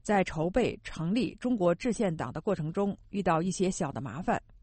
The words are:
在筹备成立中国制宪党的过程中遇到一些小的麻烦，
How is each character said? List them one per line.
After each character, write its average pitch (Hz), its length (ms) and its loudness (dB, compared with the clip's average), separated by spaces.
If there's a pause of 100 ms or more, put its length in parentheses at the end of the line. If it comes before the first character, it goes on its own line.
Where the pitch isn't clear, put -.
在 202 220 4
筹 165 260 -2
备 202 340 0
成 165 300 -2
立 233 220 0
中 247 200 -2
国 175 200 4
制 233 180 -2
宪 180 220 0
党 123 180 -4
的 156 80 -8
过 196 140 0
程 156 180 -4
中 202 240 -2 (140)
遇 202 100 -4
到 170 220 2
一 185 80 0
些 180 180 0
小 170 220 -4
的 - 100 -8
麻 135 220 -8
烦， - 180 0 (220)